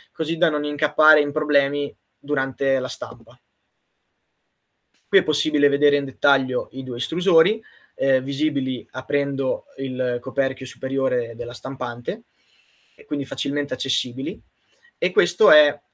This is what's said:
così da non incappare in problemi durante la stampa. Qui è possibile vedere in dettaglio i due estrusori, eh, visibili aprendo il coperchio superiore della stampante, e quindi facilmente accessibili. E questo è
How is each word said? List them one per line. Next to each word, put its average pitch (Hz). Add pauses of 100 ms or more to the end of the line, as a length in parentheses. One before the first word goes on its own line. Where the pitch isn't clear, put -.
(100)
così 165
da 160
non 147
incappare 151
in 143
problemi 143 (240)
durante 135
la 127
stampa. 117 (1700)
Qui 196
è 180
possibile 147
vedere 143
in 139
dettaglio 131
i 131
due 127
estrusori, 175 (320)
eh, 131
visibili 135
aprendo 135 (100)
il 127
coperchio 135
superiore 131
della 117
stampante, 127 (720)
e -
quindi 143
facilmente 139
accessibili. 135 (560)
E 180
questo 180
è 151 (160)